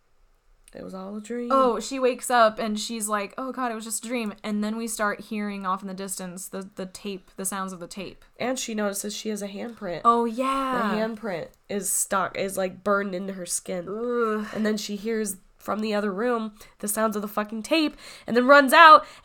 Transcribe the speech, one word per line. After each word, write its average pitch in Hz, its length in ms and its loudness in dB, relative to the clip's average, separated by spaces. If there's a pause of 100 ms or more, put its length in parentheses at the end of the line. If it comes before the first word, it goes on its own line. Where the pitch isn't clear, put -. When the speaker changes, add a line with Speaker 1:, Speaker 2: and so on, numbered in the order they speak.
(760)
Speaker 1:
It - 80 -14
was 185 100 -14
all 190 240 -12
a 214 40 -10
dream. 240 300 -8
Speaker 2:
Oh, 254 280 4
she 262 180 -6
wakes 254 320 0
up 226 300 6
and 214 200 -2
she's 214 280 -6
like, 208 300 -4
"Oh 262 140 -8
God, 254 200 -4
it 220 40 -6
was 220 100 -10
just 220 180 -8
a 226 40 -10
dream." 226 260 -4 (100)
And 208 200 -2
then 214 140 -2
we 226 100 -6
start 208 340 -2
hearing 208 440 -6
off 185 160 -2
in 196 60 -10
the 190 60 -8
distance 185 560 -10
the, 190 260 -10
the 190 100 -8
tape, 185 520 -10
the 190 80 -6
sounds 190 280 -6
of 175 60 -12
the 170 80 -12
tape. 170 360 -14 (160)
Speaker 1:
And 254 200 -2
she 226 160 -6
notices 208 400 -4
she - 140 -8
has 208 120 -4
a 202 60 -8
handprint. 202 560 -8
Speaker 2:
Oh, 233 220 4
yeah. 254 640 -2
Speaker 1:
The 208 80 0
handprint 214 480 -6 (220)
is 190 200 -4
stuck, - 480 -2
is, 190 200 -4
like, 185 260 -4
burned 202 320 0
into 196 180 -6
her 180 120 -10
skin. 180 420 -6
Speaker 2:
Ugh. 220 640 -2
Speaker 1:
And 214 120 0
then 214 120 0
she 208 200 -6
hears 214 400 -4 (200)
from 202 240 -6
the 214 120 -2
other 208 200 0
room 220 400 -2 (260)
the 208 80 -8
sounds 220 300 0
of 208 40 -4
the 202 60 -6
fucking 214 340 -6
tape 302 360 0 (280)
and 226 120 2
then 247 100 4
runs 277 240 10
out, 311 340 12 (200)